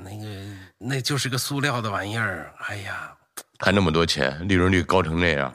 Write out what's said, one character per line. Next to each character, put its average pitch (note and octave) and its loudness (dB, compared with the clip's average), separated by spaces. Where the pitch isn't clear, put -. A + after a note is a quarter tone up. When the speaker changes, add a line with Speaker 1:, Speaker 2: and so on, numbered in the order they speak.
Speaker 1:
那 G2 -12
个， G2+ -12
那 C3 -4
就 C#3 -2
是 C3 -2
个 B2+ -2
塑 C#3 -2
料 C3 0
的 A2 -4
玩 G2 -4
意 A2 -4
儿， G2+ -4
哎 - -8
呀。 - -10
Speaker 2:
还 - 4
那 G2+ 6
么 E2+ 4
多 E2 4
钱， D2 0
利 G2 2
润 F2+ 6
率 F#2 4
高 F#2+ 4
成 E2 0
那 F2 4
样。 C2+ -2